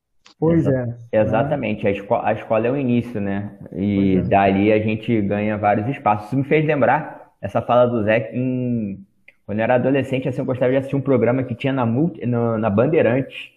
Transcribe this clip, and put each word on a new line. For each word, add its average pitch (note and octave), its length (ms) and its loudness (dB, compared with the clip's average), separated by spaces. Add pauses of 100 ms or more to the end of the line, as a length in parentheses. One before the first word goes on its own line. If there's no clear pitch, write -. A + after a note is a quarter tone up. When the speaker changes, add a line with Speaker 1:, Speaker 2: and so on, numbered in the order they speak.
(380)
Speaker 1:
Pois D#3+ 260 2
Speaker 2:
Exa-, B2 320 -2 (140)
Speaker 1:
é. A2 120 2
Speaker 2:
exatamente. A2 640 0
A - 20 4
esco-, G2+ 320 -2
a G#2+ 120 0
escola A2+ 340 -2
é - 20 2
o C#3 60 -2
início, A#2+ 440 -2
né? G2+ 380 -6 (140)
E G2 420 2
Speaker 1:
Pois F2 120 2
é. - 40 -4
Speaker 2:
dali G2 420 4
a G#2+ 60 4
gente A2 440 0
ganha G#2 360 -2
vários G#2 300 2
espaços. G#2+ 400 -2
Isso B2+ 80 -4
me C#3 80 0
fez D#3 200 2
lembrar C#3+ 540 0 (220)
essa A#2 220 -4
fala B2 240 4
do A#2 160 0
Zé A2 320 0
em, B2 720 -4 (400)
quando G#2 140 -4
eu - 20 0
era B2 140 2
adolescente, C3 520 0
assim, C3+ 120 -4
eu C3 40 -4
gostava B2+ 280 0
de C3+ 60 2
assistir C3+ 180 -2
um C3+ 40 0
programa B2+ 440 2
que A#2 100 -8
tinha C3+ 180 -4
na B2+ 140 -2
Multi-, B2 400 -2
no, A#2 320 0
na G#2+ 100 0
Bandeirantes, A#2 880 0